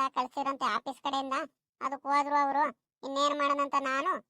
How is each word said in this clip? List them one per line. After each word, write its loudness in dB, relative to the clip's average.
ಕಳ್ಸಿರಂತೆ -4
ಆಫೀಸ್ -2
ಕಡೆಯಿಂದ, -2
ಅದಕ್ಕೆ -6
ಹೋದ್ರು 2
ಅವರು. 2
ಇನ್ನೇನ್ 0
ಮಾಡೋಣಂತ 0
ನಾನು -2